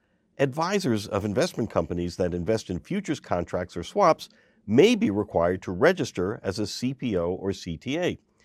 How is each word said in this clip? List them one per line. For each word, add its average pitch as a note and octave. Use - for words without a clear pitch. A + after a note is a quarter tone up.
advisors C#3+
of G2+
investment A2
companies F2
that F2+
invest F2+
in F2
futures F3
contracts F2+
or F2
swaps F3+
may D#3
be F#3
required F#2
to -
register G#2
as F#2+
a G#2
C B2+
P A#2+
O E2+
or F#2+
C E2+
T C3
A. E3+